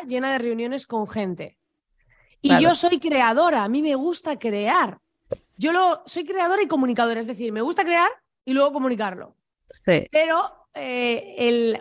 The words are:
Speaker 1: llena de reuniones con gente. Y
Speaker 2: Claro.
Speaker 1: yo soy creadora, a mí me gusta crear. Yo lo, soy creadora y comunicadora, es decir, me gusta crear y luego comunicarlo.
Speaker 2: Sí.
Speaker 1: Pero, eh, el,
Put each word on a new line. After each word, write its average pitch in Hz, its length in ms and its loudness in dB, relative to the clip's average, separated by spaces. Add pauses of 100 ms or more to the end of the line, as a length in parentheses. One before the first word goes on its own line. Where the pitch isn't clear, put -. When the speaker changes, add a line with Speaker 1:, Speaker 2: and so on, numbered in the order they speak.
Speaker 1:
llena 254 240 -4
de 262 80 -2
reuniones 240 480 -4
con 214 220 -4
gente. 185 500 -8 (840)
Y 285 80 2
Speaker 2:
Claro. 277 180 8
Speaker 1:
yo 349 60 6
soy 349 260 2
creadora, 269 640 2
a 202 40 -2
mí 262 140 0
me 302 120 0
gusta 311 440 -4
crear. 220 600 0 (580)
Yo 277 160 0
lo, 349 340 2
soy 339 200 -8
creadora 381 360 0
y 349 60 2
comunicadora, 247 520 0
es 226 60 -8
decir, 226 260 -6
me 214 100 -4
gusta 339 220 -2
crear 339 260 2 (340)
y 262 80 -4
luego 277 220 2
comunicarlo. 220 640 -4 (480)
Speaker 2:
Sí. 175 260 2
Speaker 1:
Pero, 320 400 2 (240)
eh, 247 640 -4
el, 233 420 2